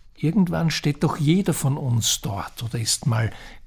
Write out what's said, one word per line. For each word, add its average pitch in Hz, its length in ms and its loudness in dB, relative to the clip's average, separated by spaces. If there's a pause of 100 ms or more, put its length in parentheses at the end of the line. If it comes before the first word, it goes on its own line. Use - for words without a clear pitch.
(140)
Irgendwann 165 560 2
steht - 340 0
doch - 120 2
jeder 165 380 2
von 139 220 0
uns 120 440 0
dort - 440 -8
oder 117 140 -6
ist - 280 -2
mal 113 240 2 (360)